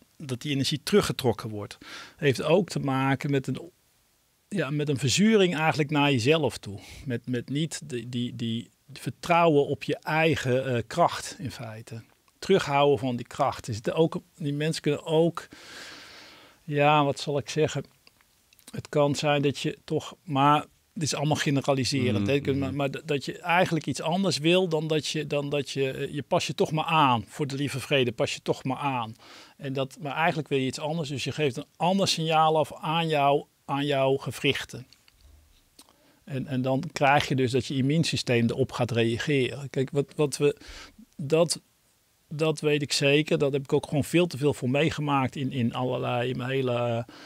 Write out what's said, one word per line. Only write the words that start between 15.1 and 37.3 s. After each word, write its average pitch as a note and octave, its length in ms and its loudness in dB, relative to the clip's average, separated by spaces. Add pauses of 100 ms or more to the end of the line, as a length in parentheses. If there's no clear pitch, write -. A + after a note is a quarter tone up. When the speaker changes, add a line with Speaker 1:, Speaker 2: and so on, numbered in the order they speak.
Speaker 1:
ja, D3 420 4
wat C#3 160 -2
zal D3 180 -2
ik - 100 -8
zeggen? D3 360 -2 (840)
Het - 180 -12
kan C#3+ 260 2
zijn D3 280 0
dat C#3+ 160 0
je - 260 -6
toch, - 380 -6
maar D3 420 2 (300)
dit F3 80 -6
is C#3+ 120 -2
allemaal D3+ 220 0
generaliserend, B2+ 920 0
Speaker 2:
Mhm, C#3 180 0
Speaker 1:
hè? C#3+ 100 0
Maar, C#3 140 -2
Speaker 2:
mhm. C3+ 80 -6
Speaker 1:
maar C#3 140 -2
dat, C3+ 160 -12
dat D3 180 -4
je - 140 -8
eigenlijk E3+ 480 0
iets C#3 140 -4
anders E3+ 380 0
wil F3 300 4
dan D#3 180 -2
dat D#3 200 0
je, D3+ 200 -4
dan C#3+ 220 -2
dat C#3+ 220 -4
je, C3+ 200 -2
eh, C3+ 240 -8
je C#3+ 80 -6
pas - 240 0
je C#3+ 80 -4
toch - 180 0
maar D#3 120 0
aan. C#3+ 420 6
Voor - 200 -6
de C3+ 100 -6
lieve C3+ 240 -4
vrede, B2+ 320 2
pas - 220 -2
je - 80 -12
toch - 220 -4
maar C3 120 -2
aan. B2 380 -4 (420)
En C#3 160 -8
dat, C3 280 -4
maar C3 140 -8
eigenlijk D#3 340 0
wil C#3 100 0
je C3 80 0
iets B2 120 -4
anders, D#3 300 -6
dus C3+ 160 -6
je C3+ 80 -4
geeft C#3+ 240 0
een - 100 -12 (100)
ander F#3+ 320 2
signaal D#3+ 500 2
af D3 160 0
aan E3 340 -2
jou, C#3+ 360 4 (200)
aan C#3+ 220 -4
jouw C3+ 300 2
gewrichten. - 720 -2 (1400)
En, C3+ 220 -8
en B2+ 160 -4
dan C3 200 -2 (100)
krijg C#3+ 360 4
je D3+ 60 0